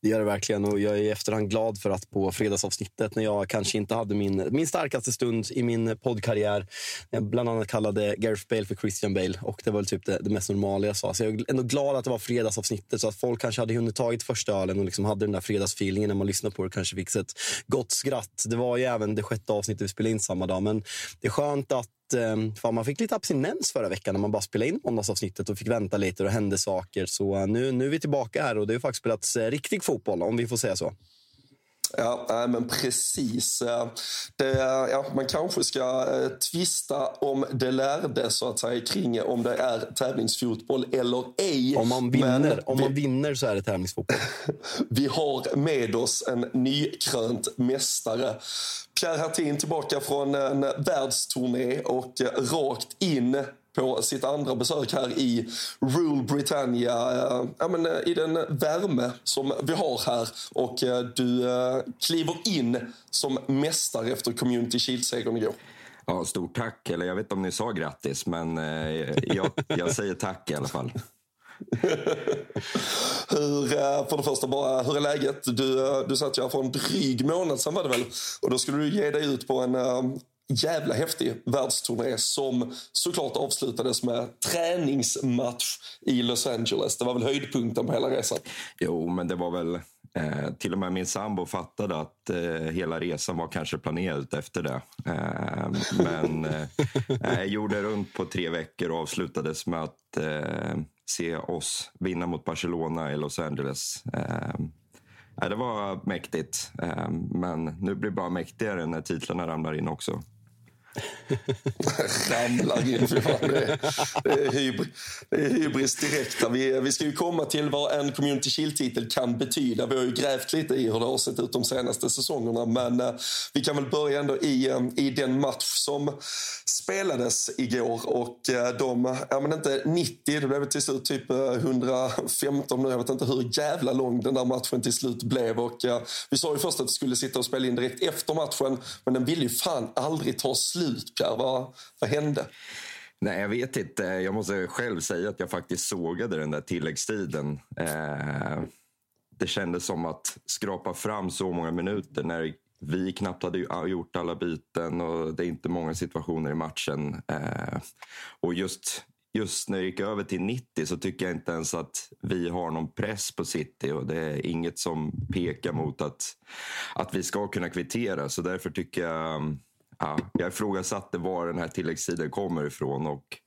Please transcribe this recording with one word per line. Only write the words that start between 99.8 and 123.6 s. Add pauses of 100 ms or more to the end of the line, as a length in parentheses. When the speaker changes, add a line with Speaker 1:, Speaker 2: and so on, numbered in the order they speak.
Speaker 3:
att,
eh, (340)
se
oss (100)
vinna
mot
Barcelona
i
Los
Angeles.
Eh, (840)
ja,
det
var
mäktigt, (120)
eh, (200)
men
nu
blir
det
bara
mäktigare
när
titlarna
ramlar
in
också. (1080)
Speaker 2:
<laughs> (1000)
Ramlar
in,
för
fan.
Det
är, (460)
det
är
hybr-, (380)
det
är
hybris
direkt.
Vi,
vi
ska
ju
komma
till
vad
en
Community
Shield-titel
kan
betyda.
Vi
har
ju
grävt
lite
i
hur
det
har
sett
ut
de
senaste
säsongerna,
men,
eh, (400)
vi